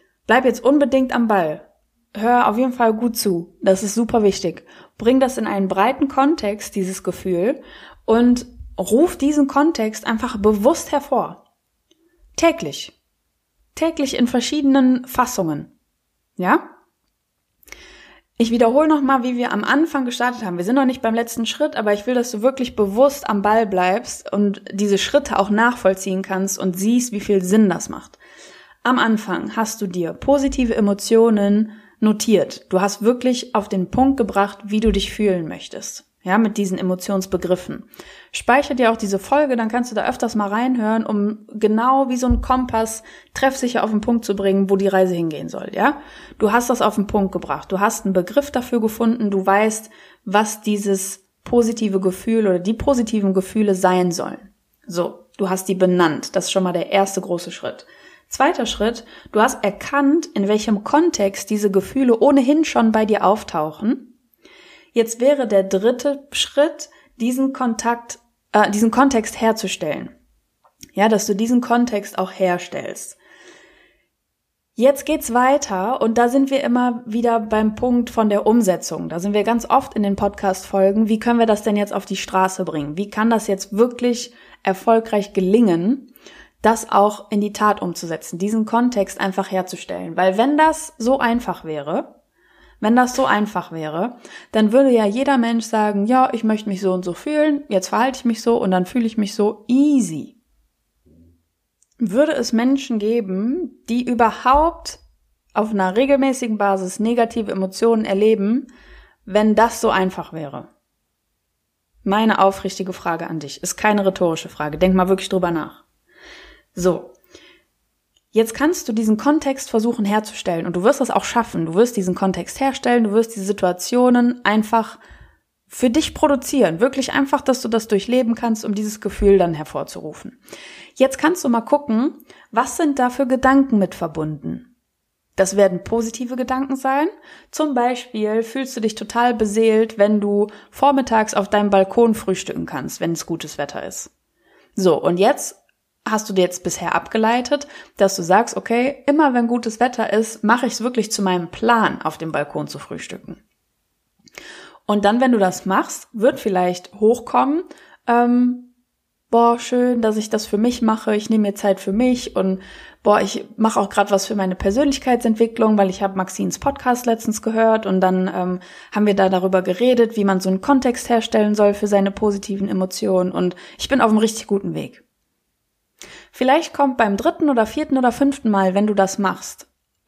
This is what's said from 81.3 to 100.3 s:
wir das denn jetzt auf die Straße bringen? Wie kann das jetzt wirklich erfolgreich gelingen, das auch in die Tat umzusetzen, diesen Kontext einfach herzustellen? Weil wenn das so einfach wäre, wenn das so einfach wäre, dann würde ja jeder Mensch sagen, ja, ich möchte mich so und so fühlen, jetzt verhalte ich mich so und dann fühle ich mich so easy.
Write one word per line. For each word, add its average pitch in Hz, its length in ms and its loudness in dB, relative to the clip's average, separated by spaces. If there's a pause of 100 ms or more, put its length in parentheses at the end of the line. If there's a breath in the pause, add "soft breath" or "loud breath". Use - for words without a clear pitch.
wir 226 80 4
das 208 160 2
denn 208 140 0
jetzt 202 160 -2
auf 196 120 -6
die 190 120 -8
Straße 190 480 -2
bringen? 151 320 -6
Wie 202 140 -6
kann 220 200 0
das 226 160 0
jetzt 190 260 -4
wirklich 240 600 0 (320 loud breath)
erfolgreich 208 720 0
gelingen, 190 800 2 (500 loud breath)
das 220 280 0
auch 208 400 2
in 208 100 -2
die 208 120 -2
Tat 208 280 0
umzusetzen, 170 600 -8
diesen 214 240 0
Kontext 240 560 0
einfach 190 320 -4
herzustellen? 180 640 -6
Weil 190 200 2
wenn 269 200 2
das 311 420 0
so 254 220 0
einfach 233 440 -2
wäre, 156 520 -6 (640 soft breath)
wenn 220 140 2
das 247 180 2
so 262 120 0
einfach 208 460 -2
wäre, 160 440 -6 (360 loud breath)
dann 220 200 4
würde 269 160 6
ja 233 160 4
jeder 262 320 0
Mensch 233 300 0
sagen, 208 400 0
ja, 254 260 4
ich 220 120 -4
möchte 214 260 -2
mich 190 100 -4
so 185 140 2
und 180 100 -4
so 175 80 -6
fühlen, 294 560 0
jetzt 190 200 0
verhalte 254 320 0
ich - 40 -8
mich 226 160 0
so 233 160 2
und 190 140 -2
dann 185 160 0
fühle 240 180 -2
ich 226 140 -4
mich 208 160 -4
so 214 340 -2
easy. 247 720 0 (1600)